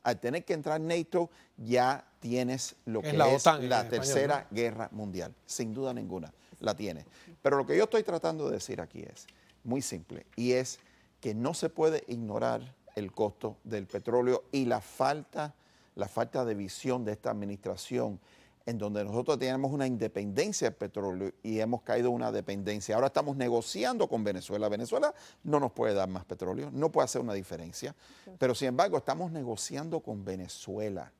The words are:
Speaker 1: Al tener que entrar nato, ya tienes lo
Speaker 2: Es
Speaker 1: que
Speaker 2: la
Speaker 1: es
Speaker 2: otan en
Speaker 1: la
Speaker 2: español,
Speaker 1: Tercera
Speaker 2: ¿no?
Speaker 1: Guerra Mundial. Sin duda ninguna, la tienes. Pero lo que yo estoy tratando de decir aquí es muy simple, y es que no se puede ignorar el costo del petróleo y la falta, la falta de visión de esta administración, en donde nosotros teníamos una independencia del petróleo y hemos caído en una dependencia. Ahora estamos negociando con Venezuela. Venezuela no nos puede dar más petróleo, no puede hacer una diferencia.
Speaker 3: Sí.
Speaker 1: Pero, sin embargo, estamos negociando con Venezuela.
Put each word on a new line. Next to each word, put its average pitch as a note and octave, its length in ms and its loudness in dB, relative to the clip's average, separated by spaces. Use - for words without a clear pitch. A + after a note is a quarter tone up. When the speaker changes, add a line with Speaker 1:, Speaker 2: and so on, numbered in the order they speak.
Speaker 1:
Al A#2+ 180 0
tener C3+ 260 -2
que G3+ 80 0
entrar D#3 280 0
nato, E3+ 480 0
ya B2 500 4
tienes B2 560 -2
lo A2 160 -2
Speaker 2:
Es D3+ 100 -4
Speaker 1:
que D3 60 2
Speaker 2:
la D3 120 8
Speaker 1:
es C3+ 120 6
Speaker 2:
otan D#3 220 6
en B2+ 60 -2
Speaker 1:
la A#2+ 120 4
Speaker 2:
español, A#2 220 0
Speaker 1:
Tercera C#3 460 2
Speaker 2:
¿no? G2+ 60 -10
Speaker 1:
Guerra A2+ 360 -2
Mundial. F#2 440 -6
Sin A2+ 300 -4
duda C3 180 -2
ninguna, F#2 400 -8
la G#2 160 0
tienes. E2+ 300 -6
Pero C#3 140 6
lo C3+ 100 2
que D3 100 4
yo G3+ 60 8
estoy A3 180 4
tratando D#3+ 460 -2
de - 80 0
decir - 260 -6
aquí - 220 -12
es - 240 -16
muy B2+ 200 0
simple, - 420 -10
y A#2+ 180 2
es B2+ 260 0
que G#2+ 160 -4
no B2 180 0
se D#3+ 160 -2
puede D#3+ 380 4
ignorar A#2 680 -2
el G#2 160 -4
costo G#2+ 520 -2
del G#2+ 220 -4
petróleo B2 680 2
y C#3 140 2
la A#2 160 2
falta, D3 720 -2
la G2 140 -2
falta A2+ 380 0
de A2 100 0
visión A2+ 500 -2
de G#2+ 60 -2
esta G#2+ 180 -4
administración, G2+ 920 -4
en A#2 120 -4
donde G#2 260 -2
nosotros A#2 360 0
teníamos C3 320 0
una C#3 160 0
independencia A2+ 840 0
del F#2+ 80 -4
petróleo G2 540 -4
y A2 160 -2
hemos A#2 240 0
caído A#2+ 260 2
en A#2+ 60 2
una A#2+ 160 -2
dependencia. G2+ 640 -2
Ahora B2+ 120 4
estamos D3 300 0
negociando D3+ 680 0
con A2+ 160 -2
Venezuela. G2+ 460 -2
Venezuela E3 440 0
no D3 160 4
nos C3+ 120 2
puede A#2 220 2
dar F#2+ 160 2
más F2+ 160 -6
petróleo, F#2+ 460 -6
no C#3+ 200 0
puede D3+ 140 4
hacer C3 160 -2
una A#2 120 -2
diferencia. F#2 640 -8
Speaker 3:
Sí. G3 120 -18
Speaker 1:
Pero, B2+ 180 4
sin C3+ 140 0
embargo, E3 280 4
estamos D#3+ 340 -2
negociando D3+ 680 -4
con G#2+ 260 -8
Venezuela. F#2+ 960 -6